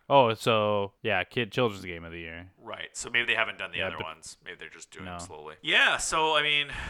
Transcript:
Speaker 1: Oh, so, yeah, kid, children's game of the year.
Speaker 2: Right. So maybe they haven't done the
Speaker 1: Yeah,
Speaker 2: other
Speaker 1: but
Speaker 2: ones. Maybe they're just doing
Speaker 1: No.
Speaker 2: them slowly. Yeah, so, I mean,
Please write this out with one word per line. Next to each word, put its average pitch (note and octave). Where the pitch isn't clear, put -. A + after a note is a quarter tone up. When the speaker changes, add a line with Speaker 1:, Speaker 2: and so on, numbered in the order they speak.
Speaker 1:
Oh, C3
so, G#2
yeah, G2
kid, A#2
children's G2+
game E2+
of E2
the E2+
year. E2
Speaker 2:
Right. F#2+
So -
maybe A#2+
they A#2
haven't G#2
done F#2
the F2
Speaker 1:
Yeah, F2+
Speaker 2:
other E2
Speaker 1:
but D#2
Speaker 2:
ones. D#2
Maybe F2
they're E2
just D#2+
doing -
Speaker 1:
No. F2+
Speaker 2:
them -
slowly. D#2
Yeah, F3+
so, D#3
I D3
mean, D3